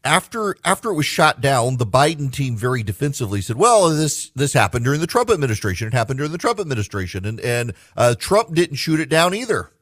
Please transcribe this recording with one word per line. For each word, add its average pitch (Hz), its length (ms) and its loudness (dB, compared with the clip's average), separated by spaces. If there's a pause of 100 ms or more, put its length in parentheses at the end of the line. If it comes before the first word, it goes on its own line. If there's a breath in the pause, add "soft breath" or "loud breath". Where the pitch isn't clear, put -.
after, 185 600 -2
after 185 280 -2
it 175 40 -2
was 151 120 0
shot - 340 2
down, 131 380 2
the 120 80 0
Biden 143 440 2
team 127 240 -4
very 120 280 -2
defensively 104 580 -4
said, 110 160 -4
"Well, 202 320 6
this, 156 460 -2
this 135 180 0
happened 127 320 2
during 143 160 0
the 170 60 -2
Trump 240 240 0
administration. 113 580 0
It 113 60 -4
happened 127 240 0
during 151 140 -4
the 175 60 -8
Trump 226 220 -2
administration." 101 640 -6
And, 110 160 -8
and, 120 320 -4 (240 soft breath)
uh, 120 220 4
Trump 208 340 0
didn't 160 240 0
shoot 156 240 0
it 151 80 -4
down 165 260 2
either. 214 360 -4 (120)